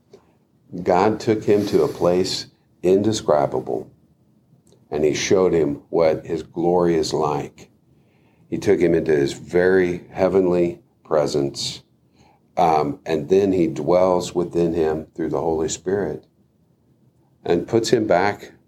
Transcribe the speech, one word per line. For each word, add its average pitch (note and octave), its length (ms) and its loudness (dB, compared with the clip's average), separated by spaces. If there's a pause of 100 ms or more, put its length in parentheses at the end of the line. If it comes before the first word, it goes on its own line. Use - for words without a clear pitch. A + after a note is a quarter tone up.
(840)
God G2 360 2
took G#2+ 240 -2
him G#2 240 2
to E2+ 160 2
a - 60 0
place F2+ 580 0 (360)
indescribable, D2+ 1080 0 (1000)
and D2 140 -2
he D2+ 100 2
showed F#2 400 2
him C#2+ 360 0
what D#2+ 360 0
his - 180 -6
glory F2 520 0
is D2+ 180 -2
like. D2 560 -6 (800)
He E2+ 80 -6
took F2+ 220 0
him E2+ 140 4
into D#2 200 0
his C#2 200 0
very F2+ 800 0
heavenly F2+ 680 0 (240)
presence, C#2+ 800 -2 (720)
um, D#2 500 0
and D2+ 220 -4
then F#2+ 240 2
he F2+ 160 2
dwells F2 640 0
within E2+ 400 -2
him D#2 400 -2
through D#2+ 160 -6
the D2+ 120 -4
Holy D#2+ 280 -2
Spirit F2+ 560 -6 (1200)
and F2 240 -2
puts A2 220 0
him A2 180 2
back F#2 460 0 (140)